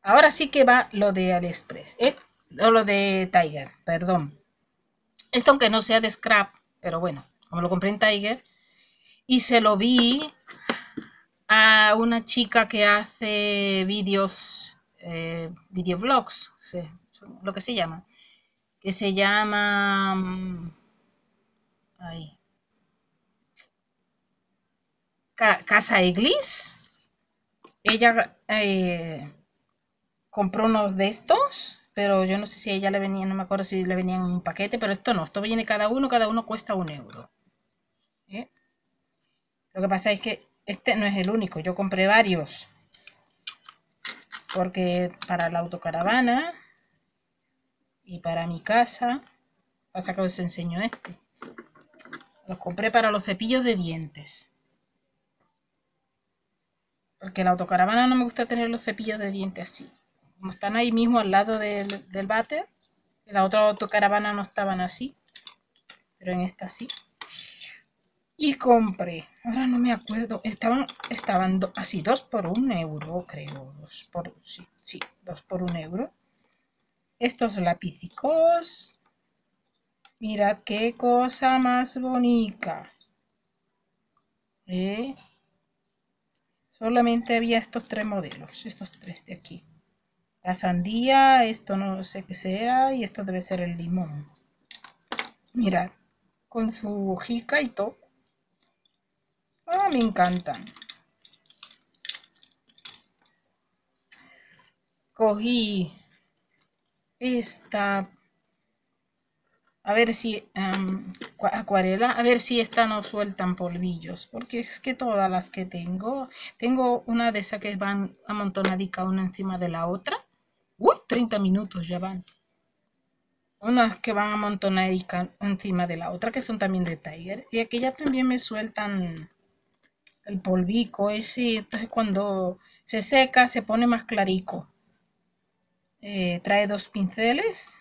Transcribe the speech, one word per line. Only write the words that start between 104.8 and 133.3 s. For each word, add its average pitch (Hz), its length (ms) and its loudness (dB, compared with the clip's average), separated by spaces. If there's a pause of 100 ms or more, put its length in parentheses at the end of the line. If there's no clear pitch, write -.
Cogí 214 840 0 (1300)
esta, 208 920 -2 (1700)
a 202 100 -2
ver 226 200 4
si, - 400 -6
em, 190 580 -4 (240)
cua-, - 160 0
acuarela, 202 580 2
a 233 140 -2
ver 240 160 6
si 240 200 0
esta 226 280 2
no 214 160 -4
sueltan 196 500 -4
polvillos, 175 720 -6
porque 233 320 -10
es - 220 -10
que 262 140 -6
todas 202 360 0
las 180 200 -2
que 185 160 -8
tengo, 190 640 -6 (280)
tengo 247 500 0
una 233 240 2
de 208 80 -4
esas 202 220 -6
que 208 160 -6
van 196 400 -2 (100)
amontonadica 190 800 -2
una 190 180 0
encima 185 340 -4
de 180 120 -4
la 165 180 -4
otra. 196 300 -4 (680)
¡Uy! 508 120 6 (100)
Treinta 233 320 0
minutos 190 480 0
ya 175 140 -6
van. 185 240 -8 (1400)
Unas 226 400 2
que 226 120 -4
van 208 200 0
amontonadica 190 960 -2 (100)
encima 190 480 -2
de 170 100 -6
la 165 140 -8
otra, 214 220 -6
que 262 80 -4
son 220 180 -6
también 190 240 0
de 165 140 -2
Tiger, 170 560 -12
y 226 80 0
aquella 240 340 -2
también 262 320 0
me 247 140 0
sueltan 202 880 -6 (960)
el 202 160 -8
polvico 196 680 0
ese, 226 480 -2
entonces 214 300 -8
cuando 196 680 -2 (240)
se 220 180 -6
seca 262 460 4